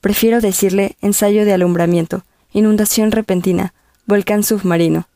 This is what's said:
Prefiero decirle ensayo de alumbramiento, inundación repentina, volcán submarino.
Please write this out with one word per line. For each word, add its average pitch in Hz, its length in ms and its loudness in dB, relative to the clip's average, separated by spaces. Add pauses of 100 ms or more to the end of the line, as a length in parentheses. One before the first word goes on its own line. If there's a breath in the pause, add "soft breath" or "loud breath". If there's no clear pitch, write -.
Prefiero 226 400 0
decirle 196 580 -2
ensayo 208 460 0
de 202 80 2
alumbramiento, 175 680 0 (300)
inundación 214 600 0
repentina, 185 600 -2 (320)
volcán 208 400 0
submarino. 170 720 0